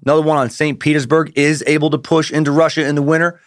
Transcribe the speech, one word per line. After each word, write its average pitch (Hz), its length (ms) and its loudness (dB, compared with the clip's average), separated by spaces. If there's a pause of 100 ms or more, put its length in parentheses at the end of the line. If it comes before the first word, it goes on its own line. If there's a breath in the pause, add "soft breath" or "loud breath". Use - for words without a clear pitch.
another 156 180 2
one 156 140 2
on 127 140 0
Saint 147 300 -4
Petersburg, 151 560 0
is 143 300 0
able 151 240 2
to 147 80 -2
push 160 320 -2
into 143 220 0
Russia 156 340 2
in 147 80 -2
the 147 80 0
winter? 165 440 0